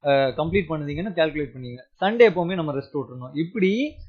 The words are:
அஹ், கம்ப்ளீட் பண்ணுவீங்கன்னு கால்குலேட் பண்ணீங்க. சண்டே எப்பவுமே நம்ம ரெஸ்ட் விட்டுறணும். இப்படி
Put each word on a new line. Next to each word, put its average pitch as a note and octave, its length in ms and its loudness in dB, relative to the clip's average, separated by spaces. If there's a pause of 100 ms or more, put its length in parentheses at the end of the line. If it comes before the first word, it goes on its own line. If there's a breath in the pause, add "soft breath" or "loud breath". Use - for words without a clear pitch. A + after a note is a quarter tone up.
அஹ், C#3 320 4
கம்ப்ளீட் E3 340 0
பண்ணுவீங்கன்னு D#3+ 440 -6
கால்குலேட் D3+ 420 0
பண்ணீங்க. B2 240 -12 (220)
சண்டே A3+ 280 6
எப்பவுமே F3 260 0
நம்ம D#3 180 -2
ரெஸ்ட் C3+ 220 -6
விட்டுறணும். B2+ 440 -8
இப்படி G3+ 560 0 (140)